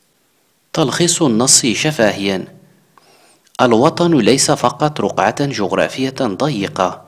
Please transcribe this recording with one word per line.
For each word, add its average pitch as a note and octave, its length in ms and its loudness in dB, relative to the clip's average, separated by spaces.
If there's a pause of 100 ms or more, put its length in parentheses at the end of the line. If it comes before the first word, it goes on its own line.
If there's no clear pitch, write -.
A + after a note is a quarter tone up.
(720)
تلخيص E3+ 480 -2
النص B2+ 440 2
شفهيا. G2+ 800 0 (1160)
الوطن D3+ 560 4
ليس B2 340 2
فقط D3 500 -2
رقعة G2+ 440 0
جغرافية A2 760 -2
ضيقة، G2 880 -4